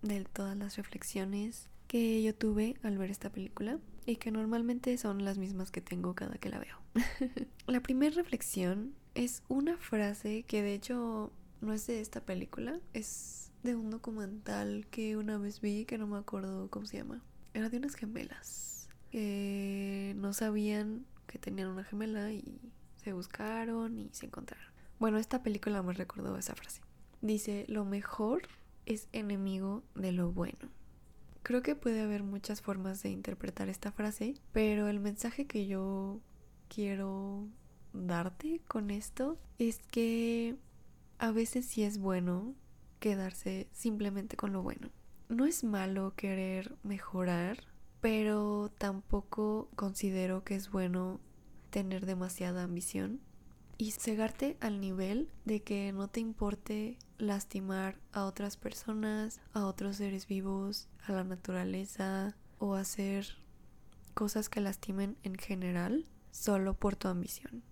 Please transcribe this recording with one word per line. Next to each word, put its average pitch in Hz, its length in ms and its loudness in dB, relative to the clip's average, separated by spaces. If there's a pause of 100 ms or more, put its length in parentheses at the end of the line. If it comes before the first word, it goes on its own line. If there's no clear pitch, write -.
de 202 240 0
todas 196 320 -2
las 202 180 -4
reflexiones 202 920 -2 (180)
que 226 360 6
yo 220 100 6
tuve 214 480 4
al 202 160 2
ver 190 140 0
esta 202 200 -4
película 208 460 -2 (300)
y 233 80 4
que 226 160 -2
normalmente 233 680 2
son 202 260 0
las 196 140 0
mismas 190 320 -2
que 185 120 -4
tengo 180 340 -2
cada - 220 -4
que - 120 -4
la - 80 -4
veo. - 200 -8 (180)
<laughs> - 720 2
La 247 140 4
primera 269 340 6
reflexión 214 800 2 (180)
es 247 360 0
una 285 280 4
frase 214 680 0
que 208 200 2
de 202 100 2
hecho 226 580 -2 (300)
no 214 120 0
es 214 120 -2
de 226 160 0
esta 220 200 -6
película, 226 580 -4 (140)
es - 580 -8 (100)
de 240 140 2
un 220 160 -2
documental 208 960 -2
que 214 260 0
una 214 220 0
vez 202 240 -2
vi 208 240 0
que 226 140 -4
no 214 80 -2
me 202 100 -2
acuerdo 190 520 -4
cómo 208 180 -6
se 202 100 -6
llama. 240 260 -6 (300)
Era 220 160 0
de 240 80 -2
unas 285 160 -2
gemelas - 960 -6 (220)
que 196 1040 0
no 202 160 0
sabían 214 720 2 (220)
que - 100 -10
tenían 190 300 -4
una 185 160 -4
gemela 214 480 -2
y - 280 -6 (360)
se - 180 -6
buscaron 226 840 -2
y 208 120 -8
se - 140 -10
encontraron. - 480 -12 (260)
Bueno, 220 200 6
esta 254 240 2
película 208 400 2
me 180 100 2
recordó 196 440 -2
esa - 180 -4
frase. - 260 -12 (400)
Dice, 214 460 2
"Lo 214 160 0
mejor 208 600 2 (420)
es 214 260 0
enemigo 196 720 0 (120)
de 185 160 2
lo 180 200 4
bueno". - 380 -2 (720)
Creo 247 200 4
que 294 120 4
puede 226 260 2
haber 208 220 2
muchas 202 380 -2
formas 190 420 -2
de 196 60 0
interpretar 196 600 -2
esta 196 220 -4
frase, 214 440 0 (160)
pero 208 360 6
el 208 120 2
mensaje 220 480 0
que 208 200 0
yo 196 520 0 (480)
quiero 196 800 -2 (460)
darte 185 760 0
con 208 240 0
esto 254 480 -2 (180)
es 233 220 2
que 233 800 2 (600)
a 226 120 4
veces 226 340 4
sí - 180 2
es 208 140 2
bueno 185 560 2 (460)
quedarse 190 720 0
simplemente 208 640 0
con 202 160 0
lo 190 80 2
bueno. - 280 -2 (400)
No 233 160 6
es 330 180 4
malo 190 520 2
querer 190 680 0
mejorar, 185 800 0 (380)
pero 208 760 4
tampoco 208 960 0
considero 190 680 0
que 196 120 -2
es 196 140 -4
bueno 185 500 0 (520)
tener 190 340 0
demasiada 180 580 0
ambición 185 580 -2 (560)
y 214 140 0
cegarte 220 680 2
al 208 220 0
nivel 190 480 0 (160)
de 214 160 2
que 202 320 0
no 196 140 -2
te 233 120 0
importe 214 800 0 (200)
lastimar 190 840 0 (120)
a 202 140 0
otras 202 320 -2
personas, 214 840 -2 (140)
a 208 120 2
otros 196 320 0
seres 196 300 -2
vivos, 196 600 0 (180)
a 214 60 -2
la 190 120 2
naturaleza 190 1120 0 (220)
o 196 180 2
hacer 196 520 0 (840)
cosas 214 360 2
que - 120 2
lastimen 196 640 0
en 190 120 -2
general 185 720 2 (260)
solo 190 420 4
por 202 220 4
tu - 120 0
ambición. 185 640 -2